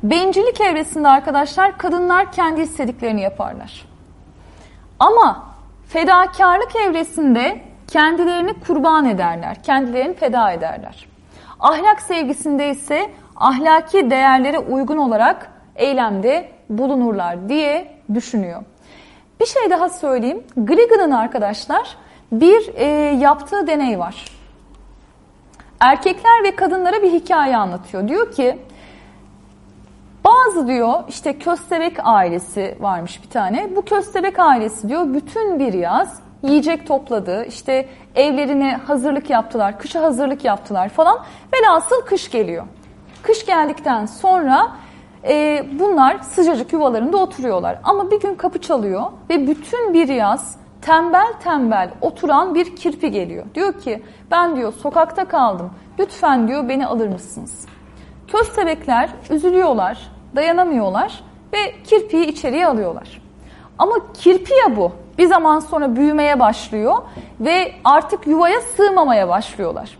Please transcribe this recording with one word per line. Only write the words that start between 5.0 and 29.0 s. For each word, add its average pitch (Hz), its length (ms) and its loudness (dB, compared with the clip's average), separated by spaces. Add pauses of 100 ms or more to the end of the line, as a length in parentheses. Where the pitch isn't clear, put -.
fedakarlık 370 880 2
evresinde 330 840 0 (280)
kendilerini 349 680 0 (120)
kurban 311 380 2
ederler, 175 580 -4
kendilerini 269 520 -2
feda 233 380 0
ederler. - 560 -10 (520)
Ahlak 359 420 2
sevgisinde 285 680 -4
ise 294 400 -4 (260)
ahlaki 311 760 2
değerlere 262 480 4
uygun 269 380 -2
olarak 254 560 0 (240)
eylemde 254 720 0 (180)
bulunurlar 214 800 -2
diye 302 480 -2 (180)
düşünüyor. 196 480 -6 (800)
Bir 466 60 2
şey 480 240 0
daha 359 180 0
söyleyeyim. 277 560 -4 (120)
Gilligan'ın 381 540 4
arkadaşlar 240 840 -2 (360)
bir, 381 420 6
e, 262 120 0 (340)
yaptığı 294 460 2
deney 277 320 -2
var. 175 260 -10 (1600)
Erkekler 370 640 4
ve 392 120 0
kadınlara 370 460 0
bir 359 100 4
hikaye 320 440 2
anlatıyor. 190 520 -4
Diyor 415 240 -2
ki, 254 260 -2 (1700)